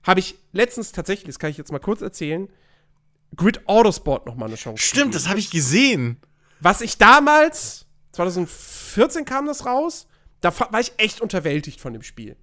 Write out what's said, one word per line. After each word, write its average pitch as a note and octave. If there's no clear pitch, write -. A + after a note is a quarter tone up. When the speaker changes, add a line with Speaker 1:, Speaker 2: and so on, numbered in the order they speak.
Speaker 1:
habe F#3
ich -
letztens A#3
tatsächlich, F#3
das -
kann D3+
ich C#3+
jetzt D3+
mal C#3
kurz G3+
erzählen, F3
Grid -
Autosport G3+
noch A#2
mal A#2
eine A2
Chance A2
Speaker 2:
Stimmt, C#4
Speaker 1:
gegeben. A3
Speaker 2:
das E3
habe G3
ich -
gesehen. D3+
Speaker 1:
Was F3+
ich -
damals, D4
zweitausendvierzehn F#3
kam C4+
das C#4+
raus, C#4+
da F3
fa-, A#3
war A3
ich A#3+
echt G#3+
unterwältigt D#3
von B2
dem A2+
Spiel. -